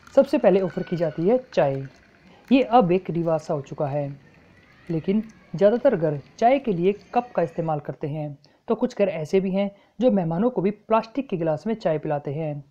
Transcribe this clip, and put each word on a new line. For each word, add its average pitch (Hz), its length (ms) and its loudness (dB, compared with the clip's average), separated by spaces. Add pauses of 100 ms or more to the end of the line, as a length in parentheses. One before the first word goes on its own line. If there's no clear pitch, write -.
(160)
सबसे 277 220 4
पहले 196 240 4
ऑफर 185 220 -4
की 180 120 -6
जाती 160 320 -2
है 240 100 4 (160)
चाय। 143 220 2 (760)
ये 262 120 6
अब 214 280 4
एक 185 180 0
रिवाज 165 300 -2
सा 165 140 -6
हो 147 80 -4
चुका 151 260 -6
है, 143 200 -4 (800)
लेकिन 190 340 -2 (320)
ज़्यादातर 220 400 4
घर 156 240 -2 (180)
चाय 254 220 4
के 240 140 -2
लिए 175 200 2 (200)
कप 240 220 -2
का 175 60 0
इस्तेमाल 165 380 -2
करते - 280 -10
हैं, 147 300 -8 (300)
तो 233 80 0
कुछ 247 220 -4
घर 202 120 2
ऐसे 156 300 -2
भी 190 120 -2
हैं 196 180 -2 (320)
जो 247 100 4
मेहमानों 185 380 0
को 226 120 -4
भी 196 100 0
प्लास्टिक 220 580 -2
के 185 80 -4
गिलास 160 300 -2
में 226 80 -2
चाय 165 220 -2
पिलाते 151 360 -6
हैं। 147 380 -6